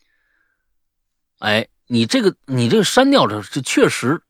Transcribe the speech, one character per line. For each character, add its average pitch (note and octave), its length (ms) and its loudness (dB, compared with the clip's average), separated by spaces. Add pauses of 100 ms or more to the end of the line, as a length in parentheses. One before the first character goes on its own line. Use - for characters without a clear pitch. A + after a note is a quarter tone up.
(1400)
哎， G#2+ 280 -2 (180)
你 A2+ 200 -2
这 B3+ 160 0
个， F#3 120 2 (120)
你 B2 200 -2
这 A3 120 2
个 G#3 40 4
删 C4+ 280 2
掉 G#3 160 4
这， G#2 160 -6
这 - 180 -8
确 A3+ 260 0
实 C3 440 -2